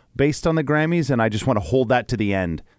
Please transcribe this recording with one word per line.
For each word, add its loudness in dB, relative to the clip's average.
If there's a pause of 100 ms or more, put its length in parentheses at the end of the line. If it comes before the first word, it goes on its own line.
(160)
based 0
on 2
the 0
Grammys, 0
and 2
I 4
just -2
wanna 0
hold 0
that 2
to -2
the 0
end -2 (180)